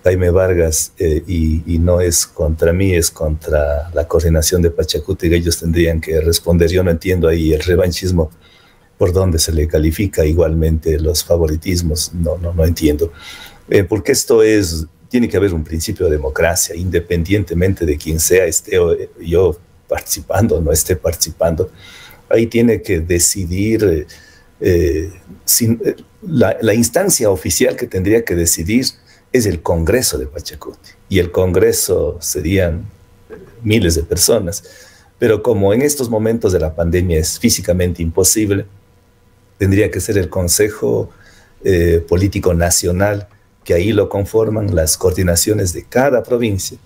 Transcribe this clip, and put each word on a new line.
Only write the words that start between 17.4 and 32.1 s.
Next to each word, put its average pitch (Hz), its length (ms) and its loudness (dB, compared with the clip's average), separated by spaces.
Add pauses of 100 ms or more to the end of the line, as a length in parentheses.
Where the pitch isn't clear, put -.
de 76 120 0
quién 80 220 -6
sea, 90 260 2
esté 90 340 -2
o, 85 140 2
eh, 90 160 -6 (100)
yo 85 360 0 (320)
participando - 720 -2
o 82 40 -2
no 73 100 0
esté 85 240 0
participando. 80 720 -2 (580)
Ahí 117 200 2
tiene 113 340 2
que 85 200 -2
decidir, 92 840 0
eh, 78 240 0 (540)
eh, 82 500 0 (340)
sin, 117 400 0
eh, - 100 0 (320)
la, 117 340 2
la 107 120 2
instancia 120 560 2
oficial 123 460 0
que 120 100 -6
tendría 101 400 0
que 92 80 -4
decidir 87 520 0 (480)
es 123 120 2
el 85 160 -2
Congreso 87 560 0
de 64 100 -8
Pachacuti, - 600 -16 (180)
y 92 120 2
el 87 120 0
Congreso 92 880 0